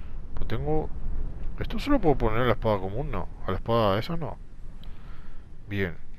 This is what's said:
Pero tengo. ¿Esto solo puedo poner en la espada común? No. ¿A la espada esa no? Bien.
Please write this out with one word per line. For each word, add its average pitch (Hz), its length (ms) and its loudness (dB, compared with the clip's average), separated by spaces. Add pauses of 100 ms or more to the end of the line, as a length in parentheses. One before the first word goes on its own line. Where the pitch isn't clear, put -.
(340)
Pero - 140 4
tengo. 147 420 2 (720)
¿Esto - 200 -2
solo 277 200 4
puedo 147 160 6
poner 117 260 4
en 127 60 4
la 113 60 6
espada 107 260 2
común? 104 300 -2
No. 95 180 -2 (200)
¿A 92 40 0
la 101 60 0
espada 110 400 2
esa 135 180 -2
no? 135 220 -4 (1300)
Bien. 98 300 -2 (220)